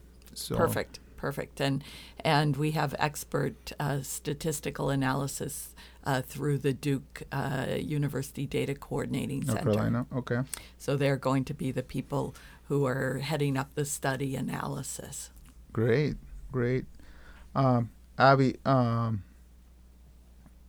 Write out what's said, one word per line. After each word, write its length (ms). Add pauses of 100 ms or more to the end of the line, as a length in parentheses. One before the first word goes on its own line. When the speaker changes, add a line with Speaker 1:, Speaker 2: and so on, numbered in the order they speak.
(360)
Speaker 1:
So 200
Speaker 2:
Perfect, 440 (180)
perfect. 420
And, 240 (360)
and 380
we 140
have 280
expert, 800
uh, 220
statistical 880
analysis, 840 (320)
uh, 160
through 380
the 140
Duke, 580
uh, 340 (140)
University 680
Data 300
Coordinating 640
Speaker 1:
North 200
Speaker 2:
Center. 120
Speaker 1:
Carolina, 340 (100)
okay. 260 (360)
Speaker 2:
So 200
they're 200
going 280
to 100
be 160
the 100
people 540 (320)
who 180
are 340
heading 380
up 160
the 120
study 500
analysis. 960 (400)
Speaker 1:
Great, 460 (340)
great. 340 (720)
Um, 340 (300)
Abby, 460
um, 580 (1500)